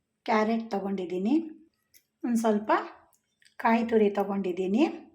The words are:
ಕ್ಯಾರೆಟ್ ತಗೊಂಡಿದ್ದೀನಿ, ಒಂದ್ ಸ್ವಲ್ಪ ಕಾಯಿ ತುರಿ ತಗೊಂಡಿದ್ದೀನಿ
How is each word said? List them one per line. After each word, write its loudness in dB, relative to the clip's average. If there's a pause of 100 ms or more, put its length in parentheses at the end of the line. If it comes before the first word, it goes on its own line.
(260)
ಕ್ಯಾರೆಟ್ 0
ತಗೊಂಡಿದ್ದೀನಿ, -2 (760)
ಒಂದ್ 0
ಸ್ವಲ್ಪ 0 (880)
ಕಾಯಿ 2
ತುರಿ 4
ತಗೊಂಡಿದ್ದೀನಿ 0 (280)